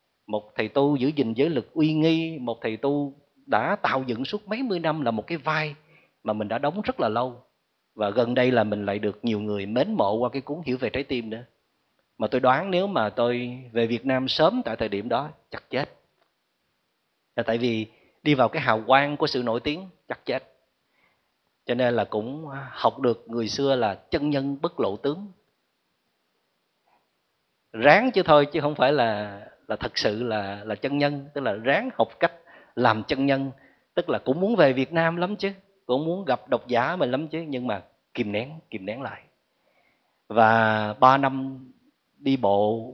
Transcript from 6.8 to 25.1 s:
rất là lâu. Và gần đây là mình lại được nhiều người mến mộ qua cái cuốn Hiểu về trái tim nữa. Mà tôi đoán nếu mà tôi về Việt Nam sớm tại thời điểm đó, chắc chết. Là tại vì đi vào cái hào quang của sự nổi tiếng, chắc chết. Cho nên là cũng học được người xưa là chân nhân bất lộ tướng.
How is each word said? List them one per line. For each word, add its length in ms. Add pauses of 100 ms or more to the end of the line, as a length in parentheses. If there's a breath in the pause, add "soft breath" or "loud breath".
rất 180
là 100
lâu. 340 (520)
Và 140
gần 240
đây 180
là 120
mình 220
lại 140
được 260
nhiều 140
người 260
mến 280
mộ 200
qua 160
cái 120
cuốn 240
Hiểu 120
về 120
trái 140
tim 260
nữa. 140 (720)
Mà 100
tôi 140
đoán 300
nếu 160
mà 220
tôi 500 (120)
về 160
Việt 180
Nam 220
sớm 380
tại 100
thời 140
điểm 200
đó, 200 (200)
chắc 200
chết. 200 (1500)
Là 80
tại 140
vì 300 (360 soft breath)
đi 100
vào 160
cái 120
hào 260
quang 300
của 100
sự 160
nổi 160
tiếng, 300 (180)
chắc 180
chết. 240 (1160)
Cho 100
nên 180
là 120
cũng 420 (240)
học 280
được 280
người 200
xưa 280
là 200
chân 340
nhân 320
bất 180
lộ 180
tướng. 340 (2500)